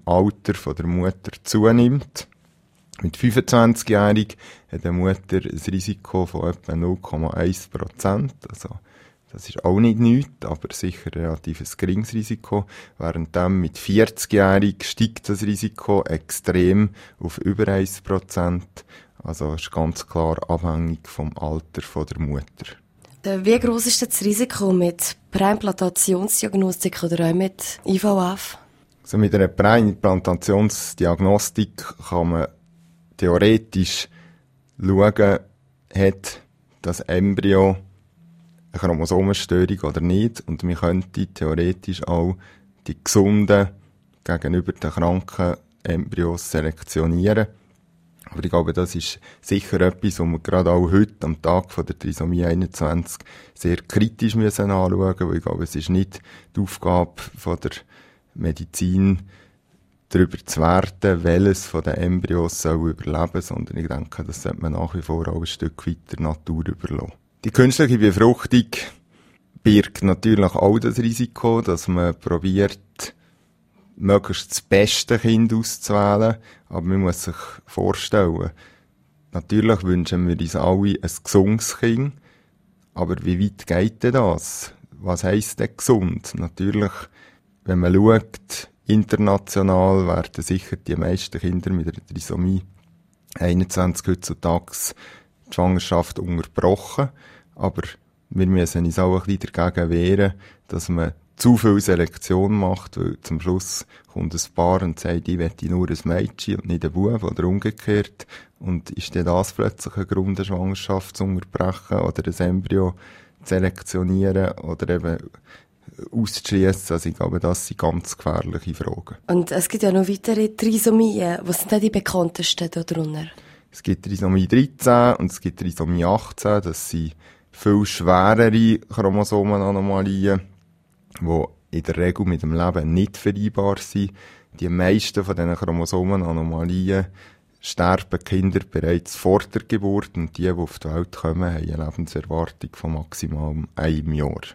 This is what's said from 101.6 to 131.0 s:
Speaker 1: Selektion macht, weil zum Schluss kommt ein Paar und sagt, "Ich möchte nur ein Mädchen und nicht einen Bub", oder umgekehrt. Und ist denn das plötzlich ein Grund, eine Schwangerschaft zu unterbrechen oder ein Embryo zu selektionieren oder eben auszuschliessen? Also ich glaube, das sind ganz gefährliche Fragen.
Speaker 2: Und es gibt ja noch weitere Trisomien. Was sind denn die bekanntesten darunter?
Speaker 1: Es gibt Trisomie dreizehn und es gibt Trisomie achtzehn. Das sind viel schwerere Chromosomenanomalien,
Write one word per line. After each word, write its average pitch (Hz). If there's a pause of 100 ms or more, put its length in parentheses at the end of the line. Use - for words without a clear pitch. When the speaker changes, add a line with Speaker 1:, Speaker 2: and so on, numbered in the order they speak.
Speaker 1:
Selektion 92
macht, 95
weil 87
zum 80
Schluss 90 (260)
kommt 85
ein -
Paar 90
und 85
sagt, 85
"Ich 90
möchte 85
nur 90
ein 85
Mädchen 98
und -
nicht 87
einen 78
Bub", 104
oder 85
umgekehrt. 101 (320)
Und 90
ist -
denn 87
das 90
plötzlich -
ein 95
Grund, 95
eine 95
Schwangerschaft 95
zu 98
unterbrechen 92
oder 85
ein 90
Embryo 92 (480)
zu 95
selektionieren 92
oder 85
eben 82 (920)
auszuschliessen? 95
Also 85
ich 82
glaube, 85
das 87
sind -
ganz 85
gefährliche 82
Fragen. - (100)
Speaker 2:
Und 175
es 175
gibt 220
ja 196
noch 185
weitere 214
Trisomien. 220
Was 175
sind -
denn 208
die 214
bekanntesten 175
darunter? 160 (460)
Speaker 1:
Es -
gibt -
Trisomie 95
dreizehn 123
und 90
es -
gibt -
Trisomie 85
achtzehn. 104
Das 85
sind 80 (360)
viel 104
schwerere 110
Chromosomenanomalien, 98 (800)